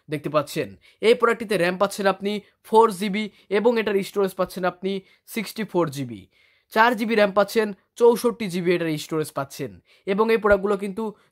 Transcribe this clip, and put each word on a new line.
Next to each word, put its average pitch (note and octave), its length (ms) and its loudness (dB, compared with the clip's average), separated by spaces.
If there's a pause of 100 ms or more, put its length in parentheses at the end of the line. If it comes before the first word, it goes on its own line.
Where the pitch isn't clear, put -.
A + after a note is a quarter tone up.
দেখতে D3+ 200 -6
পাচ্ছেন C#3 460 -4 (260)
এই G#3+ 120 6
প্রোডাক্টটিতে A3+ 440 0
র্যাম F3+ 200 0
পাচ্ছেন G3 300 -2
আপনি G3 320 -2 (240)
ফোর A3 280 4
জিবি G3+ 380 -4 (200)
এবং A3 300 2
এটার G3+ 240 0
স্টোরেজ G3 320 -2
পাচ্ছেন F3+ 300 -4
আপনি F#3+ 360 -4 (260)
সিক্সটি A3 360 -6
ফোর E3+ 260 0
জিবি। A#2+ 380 -10 (420)
চার A3+ 260 4
জিবি A3+ 200 -2
র্যাম G#3 160 4
পাচ্ছেন, G3+ 420 0 (220)
চৌষট্টি A#3 540 2
জিবি F3 260 0
এটার E3 220 -2
স্টোরেজ D#3 340 -6
পাচ্ছেন। C3+ 480 -10 (260)
এবং G#3+ 260 0
এই A3+ 60 4
প্রোডাক্টগুলো G3+ 400 2
কিন্তু G3+ 360 -8 (180)